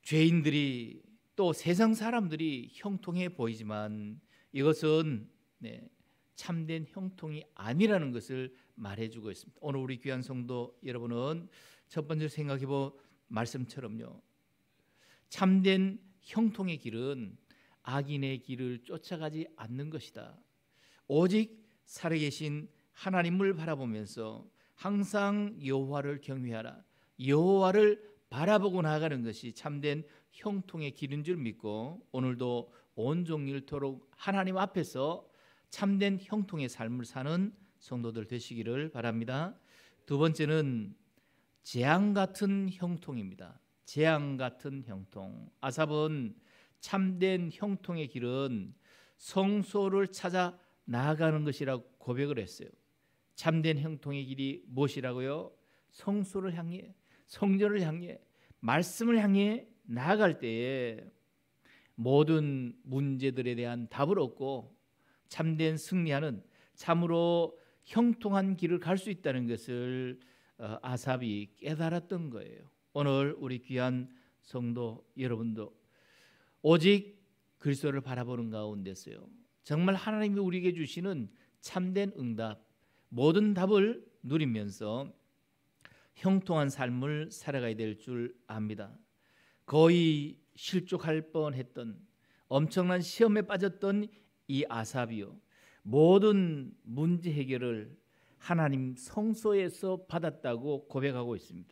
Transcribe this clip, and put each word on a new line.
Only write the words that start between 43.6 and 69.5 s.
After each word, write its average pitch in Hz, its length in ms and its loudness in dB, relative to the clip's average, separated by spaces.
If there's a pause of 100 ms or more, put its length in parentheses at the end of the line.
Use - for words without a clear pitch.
재앙 147 520 0
같은 131 480 -6
형통. 101 680 -14 (100)
아삽은 151 760 -2 (440)
참된 185 720 0
형통의 175 580 -6
길은 123 640 -4 (420)
성소를 196 920 2
찾아 180 500 -2 (260)
나아가는 151 600 2
것이라고 135 400 -4 (140)
고백을 131 400 -2
했어요. - 300 -10 (640)
참된 160 440 2
형통의 139 480 -4
길이 135 400 -4
무엇이라고요? 135 840 -2 (380)
성소를 190 640 -2
향해, 170 400 -8 (320)
성전을 202 560 2
향해, 170 380 -4 (400)
말씀을 180 640 2
향해 202 440 4 (180)
나아갈 165 540 2
때에 120 640 -2 (920)
모든 139 880 4
문제들에 131 720 0
대한 120 340 -4
답을 160 300 2
얻고 135 580 -4 (520)
참된 160 480 0
승리하는, 151 640 0 (320)
참으로 170 840 2 (260)
형통한 202 720 2
길을 175 240 0
갈 180 180 0
수 202 120 -6
있다는 127 360 -2
것을, 123 720 -4 (380)